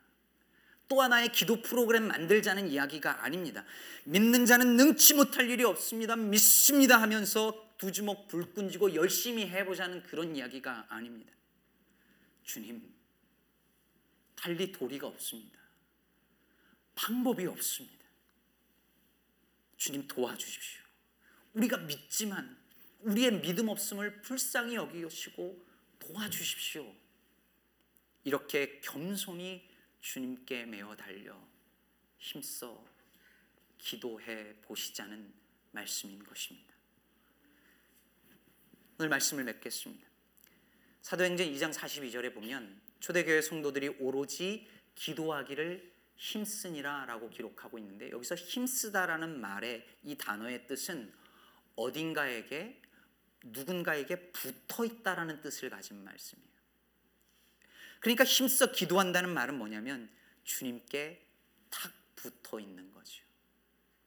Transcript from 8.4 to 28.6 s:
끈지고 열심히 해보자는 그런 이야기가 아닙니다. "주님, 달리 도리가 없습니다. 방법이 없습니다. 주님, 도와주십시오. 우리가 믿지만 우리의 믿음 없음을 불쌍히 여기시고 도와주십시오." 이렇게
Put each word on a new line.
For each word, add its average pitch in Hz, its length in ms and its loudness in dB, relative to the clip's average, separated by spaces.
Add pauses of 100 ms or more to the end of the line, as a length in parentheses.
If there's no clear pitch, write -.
끈지고 190 440 2
열심히 190 520 2
해보자는 180 560 -4
그런 160 320 -4
이야기가 123 540 -8
아닙니다. 117 420 -12 (1120)
"주님, 113 500 -12 (1400)
달리 175 360 -4
도리가 139 340 -6
없습니다. - 500 -10 (1400)
방법이 233 500 0
없습니다. - 600 -6 (1700)
주님, 139 320 -4
도와주십시오. - 760 -6 (720)
우리가 220 240 0
믿지만 165 800 -6 (420)
우리의 214 420 2
믿음 180 280 0
없음을 202 520 -6
불쌍히 247 540 -4
여기시고 170 880 -8 (340)
도와주십시오." 160 960 -8 (1300)
이렇게 139 560 -2